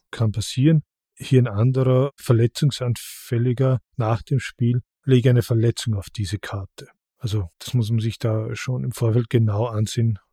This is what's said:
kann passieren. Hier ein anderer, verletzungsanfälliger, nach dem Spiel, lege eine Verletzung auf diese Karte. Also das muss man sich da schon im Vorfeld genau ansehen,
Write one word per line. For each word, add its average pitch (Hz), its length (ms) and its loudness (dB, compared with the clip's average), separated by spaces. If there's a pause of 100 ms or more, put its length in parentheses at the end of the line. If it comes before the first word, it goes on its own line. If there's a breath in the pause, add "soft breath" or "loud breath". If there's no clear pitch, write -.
(120)
kann 110 200 0
passieren. 139 520 2 (320)
Hier - 260 2
ein 123 60 2
anderer, 127 680 2
verletzungsanfälliger, 123 1600 0 (160)
nach 113 280 0
dem 135 160 0
Spiel, 123 420 -2 (240)
lege 127 240 4
eine 120 140 4
Verletzung 117 520 0
auf 98 140 -8
diese 101 300 -6
Karte. - 480 -12 (300)
Also 104 320 -4 (100)
das - 140 -8
muss 117 160 0
man 113 100 0
sich 110 180 -4
da 110 380 -4
schon 127 280 -6
im 131 80 -4
Vorfeld 117 380 0
genau 110 360 2
ansehen, 110 540 -2 (140)